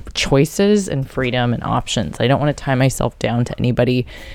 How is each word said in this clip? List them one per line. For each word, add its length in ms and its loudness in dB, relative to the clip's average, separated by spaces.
choices 720 2
and 200 -2
freedom 460 0
and 100 -4
options. 560 -2
I 80 2
don't 120 4
wanna 140 0
tie 220 -4
myself 440 0
down 260 0
to 140 -6
anybody." 480 2